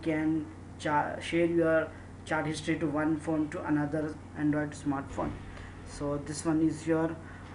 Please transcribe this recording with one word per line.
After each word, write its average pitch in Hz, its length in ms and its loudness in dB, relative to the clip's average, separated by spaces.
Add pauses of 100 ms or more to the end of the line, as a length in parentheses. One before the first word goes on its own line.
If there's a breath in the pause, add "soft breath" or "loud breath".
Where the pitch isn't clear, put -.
can 156 440 2 (340)
cha-, 147 400 0
share 170 260 2
your 160 420 4 (360 loud breath)
chat 156 200 0
history 156 360 0
to 165 60 0
one 156 300 2
phone 156 340 0
to - 140 -6
another 151 500 0 (220)
Android 147 360 2
smartphone. 135 580 -2 (560 loud breath)
So 143 400 -2
this 151 180 -6
one 160 220 4
is 151 200 0
your, 160 300 2 (380 loud breath)